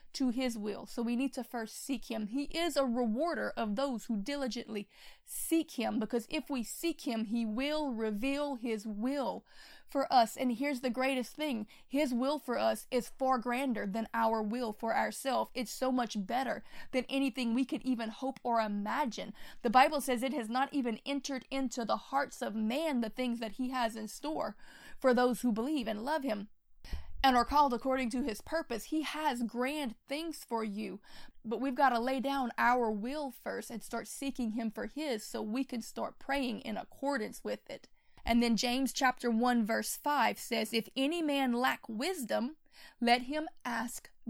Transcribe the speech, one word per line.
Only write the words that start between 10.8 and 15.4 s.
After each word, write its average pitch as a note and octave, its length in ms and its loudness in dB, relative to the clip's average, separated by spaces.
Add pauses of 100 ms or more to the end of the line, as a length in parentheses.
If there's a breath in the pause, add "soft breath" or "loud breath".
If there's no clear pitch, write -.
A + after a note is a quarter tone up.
the C4 100 0
greatest C4 440 0
thing. C4+ 300 -2 (220 loud breath)
His C4 260 2
will C4 240 2
for A#3+ 220 -2
us A3 320 2
is B3 180 0
far C4 300 0
grander B3 480 -2
than G#3+ 260 -2
our A3+ 300 2
will A3+ 280 -2
for A3+ 240 -2
ourselves. A3+ 600 0